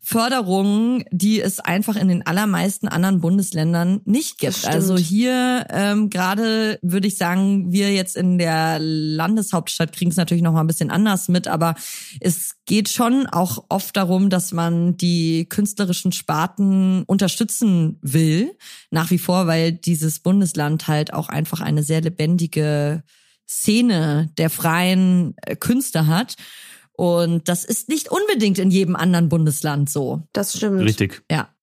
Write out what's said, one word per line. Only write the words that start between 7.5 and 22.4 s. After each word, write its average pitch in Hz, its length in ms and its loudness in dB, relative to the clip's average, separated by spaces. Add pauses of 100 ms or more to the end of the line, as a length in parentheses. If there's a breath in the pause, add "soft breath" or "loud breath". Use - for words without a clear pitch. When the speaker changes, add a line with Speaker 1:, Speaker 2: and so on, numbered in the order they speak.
Speaker 1:
wir 202 200 2
jetzt 190 240 -2
in 180 220 2
der 160 420 0
Landeshauptstadt 160 1120 -2
kriegen's 175 240 0
natürlich 170 260 2
noch 165 120 2
mal 160 80 4
ein 160 40 2
bisschen 160 240 0
anders 196 380 0
mit, 180 180 0
aber 165 280 0 (460 loud breath)
es - 340 -4 (100)
geht 208 240 0
schon 247 380 0
auch - 420 -4
oft - 300 -4
darum, 190 320 2
dass 180 220 0
man 170 440 0
die 165 500 0
künstlerischen 190 640 -2
Sparten 185 960 0
unterstützen 185 960 0
will, 160 560 0 (340 loud breath)
nach 160 200 0
wie 175 80 2
vor, 180 280 0
weil 165 260 2
dieses 160 480 -2
Bundesland 160 680 0
halt 151 240 0
auch - 160 -6
einfach 160 320 -4
eine 151 220 -2
sehr 160 180 0
lebendige 156 1000 -2 (440 soft breath)